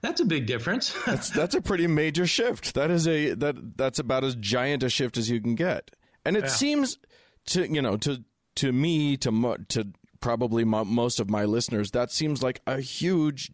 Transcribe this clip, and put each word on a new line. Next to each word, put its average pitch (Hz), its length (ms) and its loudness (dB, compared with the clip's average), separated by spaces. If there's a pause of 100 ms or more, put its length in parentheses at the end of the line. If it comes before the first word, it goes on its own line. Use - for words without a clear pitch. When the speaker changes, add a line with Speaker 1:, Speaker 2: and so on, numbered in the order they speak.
Speaker 1:
that's 320 200 -2
a 311 40 2
big 156 200 0
difference. 127 540 -2
<laughs> - 60 -8
Speaker 2:
That's, - 240 -2
that's 156 260 0
a 370 60 2
pretty 175 260 0
major 156 380 2
shift. - 500 -2
That 143 160 2
is 165 160 2
a, 151 260 2
that, 131 440 -4
that's 135 220 0
about 131 240 0
as 135 120 -2
giant 123 480 0
a 131 60 0
shift 123 280 -2
as 113 120 -2
you 120 120 0
can 117 140 0
get. 156 360 -2 (320)
And 185 140 2
it 202 80 0
Speaker 1:
Yeah. 131 40 -2
Speaker 2:
seems 285 480 0 (500)
to, 175 200 0
you 151 140 0
know, 107 160 0
to, 123 260 -2 (320)
to 135 160 0
me, 147 460 2
to 127 140 0
mo-, 113 260 2 (120)
to 107 180 -2 (320)
probably 117 440 0
mo-, 110 220 2
most 120 340 2
of 101 100 -2
my 104 160 2
listeners, 104 460 0
that 123 200 0
seems 151 300 -2
like 127 240 -2
a 135 140 -2
huge, 151 760 0